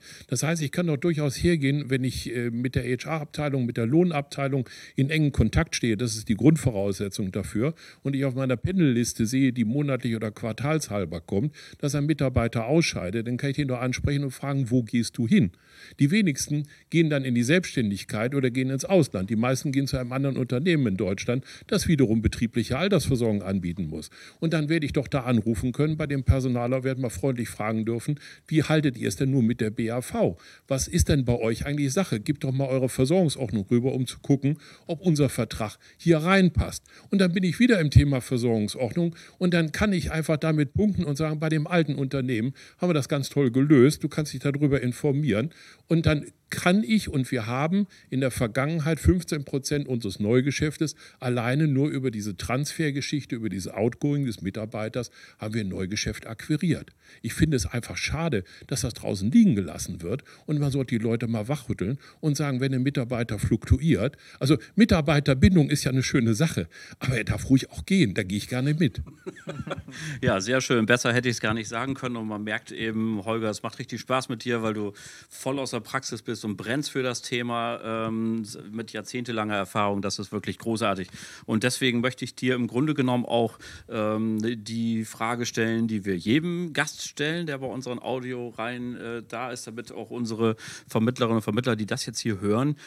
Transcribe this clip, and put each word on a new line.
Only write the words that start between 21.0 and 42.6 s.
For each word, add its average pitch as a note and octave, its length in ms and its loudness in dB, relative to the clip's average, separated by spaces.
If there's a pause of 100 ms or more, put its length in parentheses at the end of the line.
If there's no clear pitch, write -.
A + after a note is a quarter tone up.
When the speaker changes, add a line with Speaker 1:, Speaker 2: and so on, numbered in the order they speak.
Speaker 1:
das - 220 0
wiederum A#2+ 320 4
betriebliche A2 560 0
Altersversorgung C3 640 2
anbieten F2+ 440 -2
muss. D2+ 240 -10 (280)
Und E3 140 0
dann D3+ 160 0
werde D#3+ 160 0
ich C3+ 80 -4
doch C#3 160 -2
da C3+ 140 -2
anrufen A#2 500 0
können D#3 240 0
bei D#3 100 -4
dem C3+ 160 -2
Personaler, B2+ 640 2
werde C3 160 -2
mal B2+ 80 -2
freundlich A#2+ 400 -2
fragen A2 380 -4
dürfen, A#2 160 -2 (460)
„Wie D#3 160 2
haltet D3 340 2
ihr A2 80 -4
es - 80 -2
denn C3+ 160 0
nur C3 140 4
mit A#2 160 2
der A2 100 0
B A2+ 220 -2
A B2 100 -2
V? E3+ 340 0 (300)
Was C3+ 220 -2
ist E3+ 200 2
denn C#3+ 160 2
bei A#2+ 140 0
euch A2+ 280 -2
eigentlich C#3+ 260 -2
Sache? D3 260 0
Gebt - 240 -4
doch C3+ 80 -2
mal C3+ 160 -2
eure C3 220 0
Versorgungsordnung C3 800 2
rüber, A#2+ 220 4
um C3 140 0
zu - 120 -12
gucken, C#3+ 400 2 (300)
ob E3 120 -6
unser D3+ 280 4
Vertrag - 500 -6 (180)
hier E3 220 4
reinpasst.“ F3+ 640 4 (260)
Und G3 100 2
dann F3+ 120 4
bin F#3 120 2
ich F3 160 0
wieder A#3+ 200 6
im D3 100 2
Thema C#3+ 300 6
Versorgungsordnung A#2+ 960 0 (240)
und F3+ 160 2
dann D#3+ 160 2
kann G#3 220 0
ich F3 180 -2
einfach D#3 260 0
damit D3+ 380 0
punkten F#3+ 300 2
und C#3+ 120 -2
sagen, D#3 220 -2
„Bei D#3 100 -2
dem D#3 200 0
alten D#3+ 260 2
Unternehmen C3 600 -2 (240)